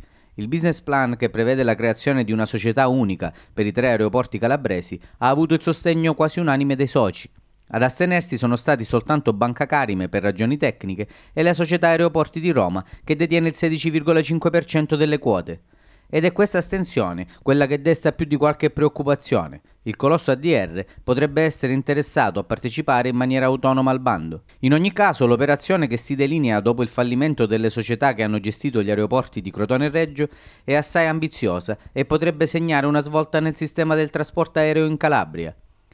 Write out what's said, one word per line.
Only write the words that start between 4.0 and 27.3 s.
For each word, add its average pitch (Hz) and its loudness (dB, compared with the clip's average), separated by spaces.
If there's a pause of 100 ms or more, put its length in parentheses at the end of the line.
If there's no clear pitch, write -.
calabresi, 117 -2 (180)
ha 123 2
avuto 156 2
il 156 0
sostegno 165 0
quasi 156 0
unanime 139 0
dei 139 0
soci. 117 -2 (420)
Ad 113 -2
astenersi 175 0
sono 120 0
stati 120 0
soltanto 123 0
Banca 120 -2
Carime 104 0
per 98 -2
ragioni 104 0
tecniche 104 -4 (240)
e 156 -2
la 170 4
società 170 2
Aeroporti 165 2
di 170 0
Roma, 95 0 (180)
che 156 -2
detiene 165 2
il 156 -2
sedici 160 -2
virgola 160 2
cinque 160 0
per 165 2
cento 156 0
delle 151 2
quote. 90 -2 (480)
Ed 160 0
è 175 2
questa 202 0
astensione 107 -2 (160)
quella 139 2
che 143 -2
desta 160 2
più - -4
di 147 0
qualche 147 0
preoccupazione. 135 -2 (220)
Il 113 -8
colosso 151 2
A 131 2
D 143 -8
R 98 0 (220)
potrebbe 139 0
essere 143 -2
interessato 135 0
a 98 -4
partecipare 127 -2
in 120 -2
maniera 131 0
autonoma 131 2
al 131 0
bando. 82 -4 (160)
In 131 2
ogni 170 4
caso, 185 4
l'operazione 143 2
che 117 -4
si - -6
delinea 139 0
dopo 117 2
il 117 0
fallimento 123 0